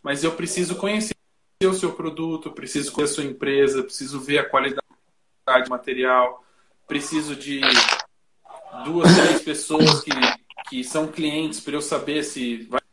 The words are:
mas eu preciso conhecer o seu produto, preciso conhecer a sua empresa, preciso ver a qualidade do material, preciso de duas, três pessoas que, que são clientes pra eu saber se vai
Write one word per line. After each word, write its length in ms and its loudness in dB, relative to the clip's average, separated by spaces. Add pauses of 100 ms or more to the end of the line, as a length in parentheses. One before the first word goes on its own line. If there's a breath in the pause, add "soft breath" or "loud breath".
mas 220 -2
eu 80 2
preciso 440 0
conhecer 380 -2 (500)
o 100 6
seu 180 -2
produto, 600 -6
preciso 400 -6
conhecer 200 0
a 40 -4
sua 80 -4
empresa, 580 2
preciso 380 -8
ver 180 0
a 100 0
qualidade 340 0 (800)
do 60 -8
material, 760 0 (440 soft breath)
preciso 480 -4
de 240 -8 (1200)
duas, 300 6
três 280 4
pessoas 600 2
que, 80 -10 (580)
que 160 -6
são 220 -2
clientes 540 -4
pra 140 -8
eu 80 -4
saber 400 -4
se 460 -6
vai 120 -2 (120)